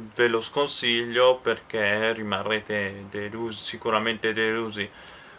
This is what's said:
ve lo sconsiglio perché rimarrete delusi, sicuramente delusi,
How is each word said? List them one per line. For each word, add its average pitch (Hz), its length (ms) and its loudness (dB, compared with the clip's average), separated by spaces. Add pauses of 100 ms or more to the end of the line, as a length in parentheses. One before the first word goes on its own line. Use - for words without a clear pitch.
(140)
ve 120 120 4
lo 113 140 2
sconsiglio 120 960 2
perché 110 760 0
rimarrete 101 960 -2
delusi, 104 560 -6
sicuramente 110 680 0
delusi, 110 580 -2 (480)